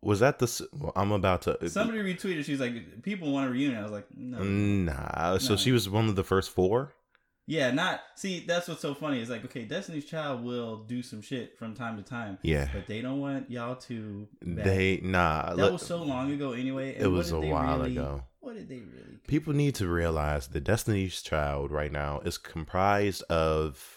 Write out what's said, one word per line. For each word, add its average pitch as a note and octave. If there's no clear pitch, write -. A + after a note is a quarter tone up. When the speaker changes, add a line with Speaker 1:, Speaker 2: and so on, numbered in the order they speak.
Speaker 1:
Was G#2
that C3+
the B2+
s-, -
well, -
I'm G2
about F#2
to, -
uh, E2+
Speaker 2:
Somebody A3
retweeted. F3+
She's C#3+
like, A#2
"People F3+
want C3+
a -
reunion." B2+
I -
was G#2
like, G2+
"No." B2
Speaker 1:
Nah. F#2+
So -
Speaker 2:
No. G2+
Speaker 1:
she B2+
was G#2
one A2
of G#2+
the F#2+
first F#2+
four? A2
Speaker 2:
Yeah, C#3
not, E3
see, F#3
that's F3
what's D#3+
so D3
funny. C#3+
It's A2+
like, A#2
okay, B2
Destiny's D#3+
Child D3
will A#2
do B2
some A#2
shit A#2+
from A2
time A2+
to G2+
time. G#2
Speaker 1:
Yeah. C#2+
Speaker 2:
But C2+
they A2
don't C3
want C#3
y'all A#2+
to G#2+
back. F2
Speaker 1:
They, F#2+
nah. F2
Speaker 2:
That F2
Speaker 1:
let G2
Speaker 2:
was E3+
so E3+
long C3+
ago C#3+
anyway. C3
And -
Speaker 1:
it G#2
Speaker 2:
what F2+
Speaker 1:
was E2+
Speaker 2:
did E2
Speaker 1:
a D#2
Speaker 2:
they D#2
Speaker 1:
while D2+
Speaker 2:
really, C#2+
Speaker 1:
ago. C#2
Speaker 2:
what B3+
did G3
they C3+
really B1+
do? -
Speaker 1:
People D#3
need C#3+
to F#2+
realize D#2+
that D2
Destiny's G2
Child C#2+
right D2+
now D2
is E2+
comprised G2
of D#2